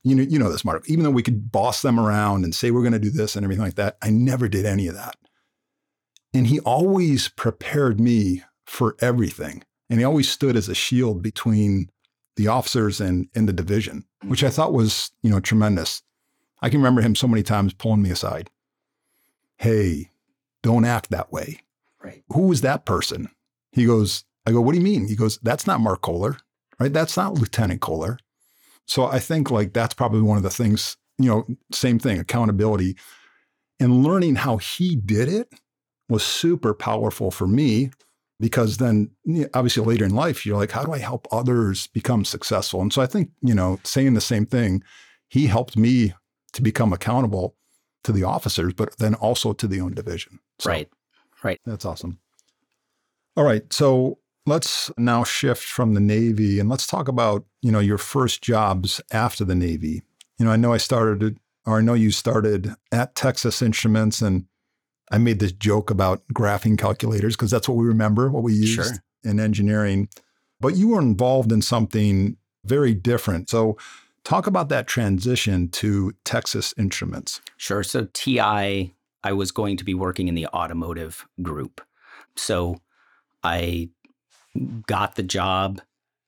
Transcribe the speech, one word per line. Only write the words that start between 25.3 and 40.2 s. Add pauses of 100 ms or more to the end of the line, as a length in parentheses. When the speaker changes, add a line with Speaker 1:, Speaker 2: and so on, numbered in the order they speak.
Speaker 1:
"That's
not
Mark
Kohler, (420)
right?
That's
not
Lieutenant
Kohler." (720)
So
I
think,
like,
that's
probably
one
of
the
things, (220)
you
know, (260)
same
thing,
accountability. (840)
And
learning
how
he
did
it (580)
was
super
powerful
for
me (480)
because
then, (120)
you
know,
obviously
later
in
life,